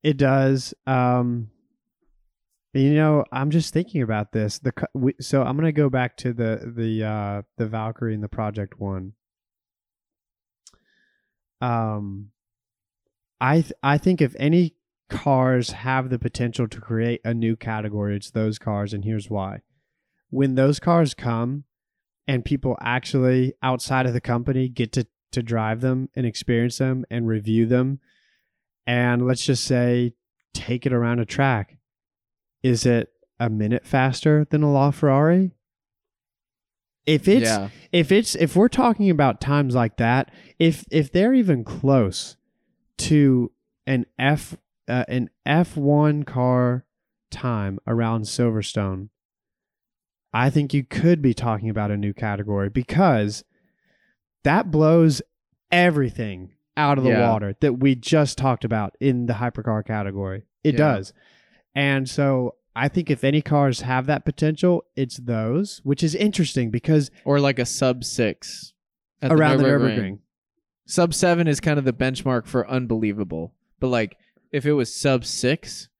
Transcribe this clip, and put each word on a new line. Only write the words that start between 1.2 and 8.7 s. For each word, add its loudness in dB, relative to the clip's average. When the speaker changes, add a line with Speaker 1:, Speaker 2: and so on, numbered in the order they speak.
Speaker 1:
you 4
know, 4
I'm -2
just 0
thinking -2
about -4
this. -4
The -4
co-, -8
we, -2
so 0
I'm -2
gonna 0
go 2
back -4
to -6
the, -4
the, -4
uh, -6
the -4
Valkyrie -6
and -6
the -8
Project -8